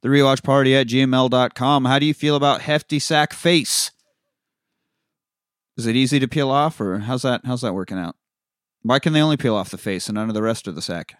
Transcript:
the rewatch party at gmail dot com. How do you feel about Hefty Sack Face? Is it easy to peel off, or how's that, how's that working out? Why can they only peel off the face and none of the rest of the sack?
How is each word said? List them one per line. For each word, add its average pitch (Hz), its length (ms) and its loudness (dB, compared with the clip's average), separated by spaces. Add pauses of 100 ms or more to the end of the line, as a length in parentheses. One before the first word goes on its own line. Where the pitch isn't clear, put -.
the 131 80 -2
rewatch 135 340 4
party 135 320 4
at 135 120 2
gmail 131 440 2
dot 127 240 0
com. 131 300 0
How 131 120 2
do 143 80 2
you 151 80 0
feel 147 220 -2
about 143 260 2
Hefty 151 380 -2
Sack 151 340 0
Face? - 560 0 (1900)
Is 113 100 -4
it 113 80 0
easy 131 240 2
to 131 80 0
peel 139 240 -2
off, 147 280 0
or 101 200 -4
how's 120 240 -6
that, 127 220 -2
how's 123 160 -4
that 110 120 -4
working 95 240 -8
out? 85 180 -8 (680)
Why 123 160 2
can 160 140 0
they 151 80 4
only 151 160 2
peel 117 180 0
off 95 160 -4
the 95 60 -14
face 95 300 -6
and 107 80 -6
none 107 140 -4
of 110 60 -6
the 107 80 -4
rest 110 240 -4
of 87 80 -10
the 80 60 -10
sack? - 380 -10